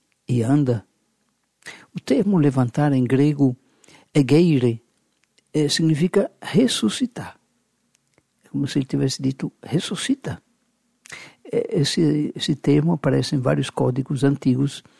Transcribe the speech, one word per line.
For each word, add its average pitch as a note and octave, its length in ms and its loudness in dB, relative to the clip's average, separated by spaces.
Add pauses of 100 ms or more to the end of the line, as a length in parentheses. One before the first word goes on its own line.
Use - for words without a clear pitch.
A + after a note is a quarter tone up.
(260)
e B2 160 0
anda." B2+ 440 0 (1080)
O - 60 -8
termo G#3 380 2
levantar C#3+ 560 2
em B2+ 100 2
grego, C3+ 500 2 (600)
egeire, C3+ 680 2 (720)
eh, D3+ 160 0
significa D#3+ 640 0 (100)
ressuscitar. - 1000 -2 (1040)
É - 60 -20
como C#3+ 180 -4
se C#3+ 120 -4
ele C3+ 80 -2
tivesse C#3 340 -2
dito, C3+ 320 -4 (100)
"Ressuscita." - 800 -6 (1120)
Eh, - 280 -2
esse, D3+ 540 0
esse - 200 -4
termo D3 380 2
aparece C3+ 440 -2
em - 20 0
vários C3+ 300 0
códigos B2+ 560 -4
antigos C#3 580 0 (180)